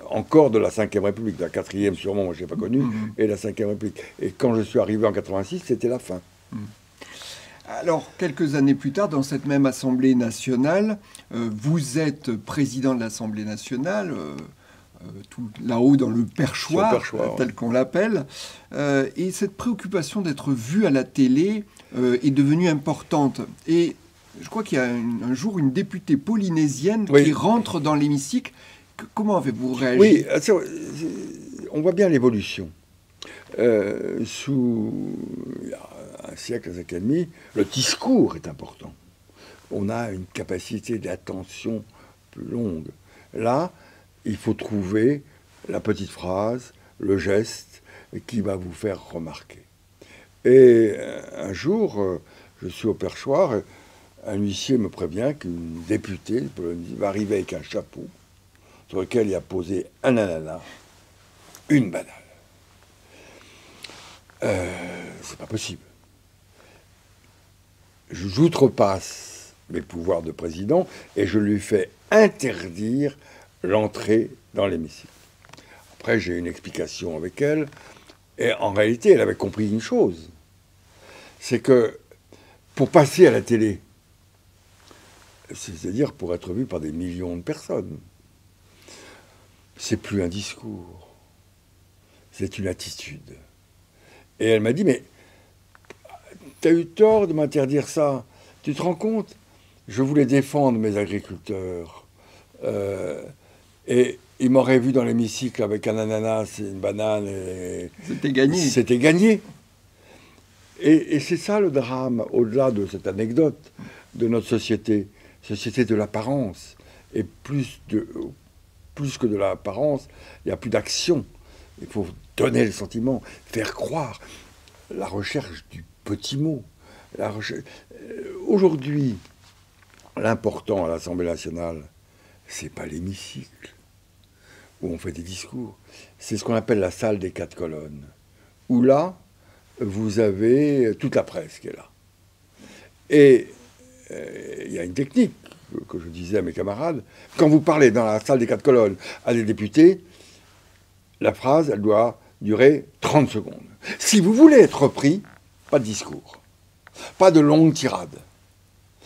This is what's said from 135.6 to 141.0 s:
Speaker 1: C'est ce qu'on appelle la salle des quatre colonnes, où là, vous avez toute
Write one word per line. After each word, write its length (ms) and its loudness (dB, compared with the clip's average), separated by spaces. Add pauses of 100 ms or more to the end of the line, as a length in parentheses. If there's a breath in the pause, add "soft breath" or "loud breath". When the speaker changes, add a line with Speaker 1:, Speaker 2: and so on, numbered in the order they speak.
Speaker 1:
C'est 180 -8
ce 60 -8
qu'on 120 -2
appelle 240 0
la 120 0
salle 280 -4
des 120 -6
quatre 240 -10
colonnes, 500 -12 (640 soft breath)
où 140 4
là, 340 4 (640 soft breath)
vous 380 -2
avez 800 2
toute 140 -4